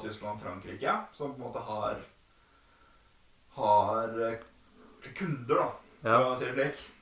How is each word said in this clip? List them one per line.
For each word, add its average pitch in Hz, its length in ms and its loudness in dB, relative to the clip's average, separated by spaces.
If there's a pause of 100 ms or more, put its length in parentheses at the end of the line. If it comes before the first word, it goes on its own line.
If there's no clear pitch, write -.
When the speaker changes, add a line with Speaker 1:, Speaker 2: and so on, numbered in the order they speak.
Speaker 1:
Tyskland, 107 400 -8
Frankrike, 107 540 -4 (180)
som 139 180 -8
på 127 60 -14
en 117 80 -10
måte 110 180 -8
har, 107 380 -4 (1500)
har, 113 640 4
eh, - 960 -8
kunder 147 400 -2
da, - 160 2 (340)
Speaker 2:
Ja. 113 140 6
Speaker 1:
for 127 160 4
å 127 40 -4
si 131 60 -4
det 123 100 -4
slik. 139 300 -2 (180)